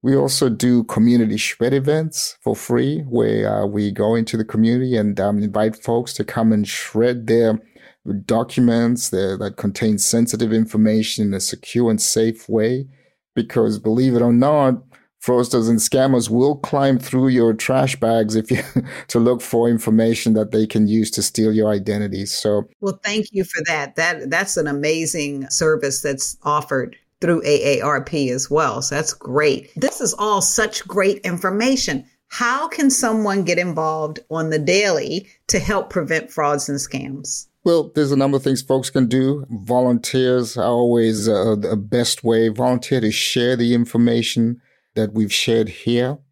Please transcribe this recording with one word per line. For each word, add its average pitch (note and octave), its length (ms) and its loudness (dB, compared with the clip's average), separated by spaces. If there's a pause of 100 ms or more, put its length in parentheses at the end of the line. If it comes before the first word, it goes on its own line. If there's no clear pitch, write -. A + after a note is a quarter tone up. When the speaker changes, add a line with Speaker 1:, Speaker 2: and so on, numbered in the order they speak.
Speaker 1:
We C3+ 120 2
also C3+ 340 2
do A#2+ 360 2
community A2+ 520 2
shred B2 380 -2
events D3+ 640 -2
for A2+ 140 -2
free, C3+ 460 -2
where, A2 600 0
uh, G2+ 60 -2
we G#2 240 -2
go G#2+ 240 0
into A2+ 200 -2
the A2 80 -2
community A#2+ 540 2
and, G#2 220 0
um, G2+ 180 0
invite G#2+ 380 0
folks A#2+ 380 -2
to - 100 -6
come A2+ 280 2
and G#2 160 2
shred A#2 600 -2
their A2+ 320 4 (640)
documents A#2+ 840 2
that, F#2+ 300 -2
that G2+ 180 -8
contain G#2+ 420 -2
sensitive A#2 520 0
information A2 760 0
in G2 80 -2
a F#2+ 40 -4
secure - 520 -2
and G#2+ 100 0
safe A2+ 480 -2
way. A#2+ 380 0 (480)
Because A2 420 0
believe A#2+ 380 2
it B2 80 4
or A#2+ 100 4
not, C3+ 480 4 (420)
fraudsters B2 460 2
and A#2 80 4
scammers C3 540 2
will C3 240 2
climb C#3 420 2
through C3 300 0
your A#2+ 260 4
trash C3 420 0
bags A2+ 400 0
if A2 140 -2
you - 140 0 (200)
<laughs> - 260 -14
to A#2+ 100 0
look A#2+ 200 4
for A#2 300 2
information A2+ 640 2
that G#2+ 180 2
they G#2+ 140 2
can G#2+ 220 2
use G#2+ 240 2
to A2 100 -4
steal A2 320 0
your G#2+ 160 2
identity. G2+ 560 -2
So - 380 -2 (160)
Speaker 2:
Well, G3 240 -6
thank G#3 300 -4
you F#3+ 100 -2
for F3 240 -6
that. D3+ 300 -4
That, D#3+ 340 -2
that's F#3 260 -2
an D#3 80 -2
amazing D3 840 -2
service D#3 500 0
that's C#3 400 -6
offered D3 540 -4 (260)
through E3+ 240 0
A C#3+ 320 2
A - 40 -2
R C3+ 220 -2
P C#3 280 -2
as B2+ 180 -6
well. C#3 320 0
So C#3+ 140 -4
that's D3+ 180 -4
great. D3 640 -2
This - 260 -4
is G3 140 0
all G#3 260 0
such - 460 -2
great G3 320 0
information. F#3 840 -2 (260)
How C4 380 -2
can D4 220 2
someone A3 540 0
get F3 160 0
involved D#3 600 -4 (100)
on D#3+ 180 -4
the D#3 80 0
daily F3 720 0 (220)
to G3+ 100 0
help G3 320 -2
prevent D#3+ 400 -4
frauds D3 360 -2
and C#3 120 -4
scams? C3+ 680 -10 (180)
Speaker 1:
Well, E3 300 2
there's D3 180 2
a C#3+ 40 2
number C3+ 220 2
of C3+ 60 -2
things C3+ 200 0
folks C3 260 -2
can C3 160 2
do. C3 460 0
Volunteers B2 1040 0
are G2+ 80 0
always, A#2 640 2
uh, G#2+ 300 2
the G#2+ 180 -2
best A2+ 460 -2
way. A2+ 240 4
Volunteer B2+ 540 0
to G#2+ 100 0
share B2 440 0
the A#2+ 200 2
information A#2 840 0 (360)
that G#2+ 180 -2
we've G#2+ 180 0
shared A2+ 380 0
here. B2 480 -2 (140)